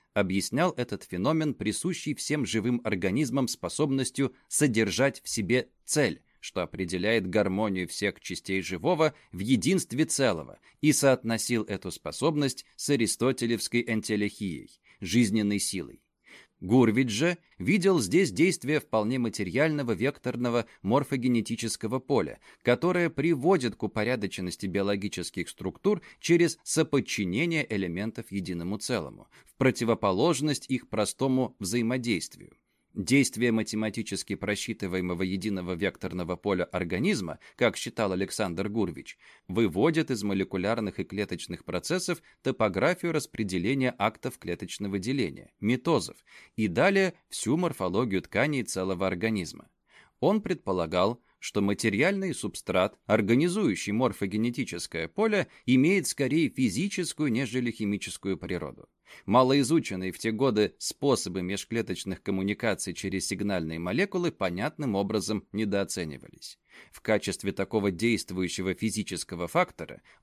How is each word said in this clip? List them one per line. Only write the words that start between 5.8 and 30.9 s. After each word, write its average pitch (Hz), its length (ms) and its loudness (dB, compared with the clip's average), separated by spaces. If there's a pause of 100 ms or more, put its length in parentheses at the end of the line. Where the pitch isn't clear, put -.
цель, 123 380 0 (180)
что - 220 -6
определяет 92 680 0
гармонию 95 600 0
всех - 320 -4
частей 95 400 -4
живого 127 520 0 (200)
в 90 60 -8
единстве 135 680 2
целого, 90 540 0 (200)
и 147 140 6
соотносил 120 680 2
эту 92 280 -6
способность 143 720 -2 (120)
с - 120 -4
аристотелевской 117 960 0
энтелехией, 104 920 -4 (220)
жизненной 104 580 2
силой. 82 420 -6 (580)
Гурвич 117 520 6
же 165 260 0 (220)
видел 180 400 4
здесь 123 320 4
действие 151 480 2
вполне 113 400 0
материального 120 720 0
векторного 120 720 -2 (160)
морфогенетического 120 1160 0
поля, 101 400 0 (240)
которое 170 480 2
приводит 147 640 2
к - 80 -6
упорядоченности 104 800 -2
биологических 95 840 -2
структур 175 520 -2 (180)
через 165 440 4
соподчинение 147 1080 0
элементов 101 600 -4
единому 90 460 -4
целому, 71 500 -6 (180)
в - 120 -20
противоположность 127 1120 2
их 127 220 -4
простому 127 720 0